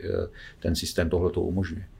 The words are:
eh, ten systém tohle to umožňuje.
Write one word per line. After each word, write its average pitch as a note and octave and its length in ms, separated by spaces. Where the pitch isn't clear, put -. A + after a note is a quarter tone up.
eh, - 240
ten E2+ 160
systém E2+ 340
tohle F2 220
to - 100
umožňuje. F#2 440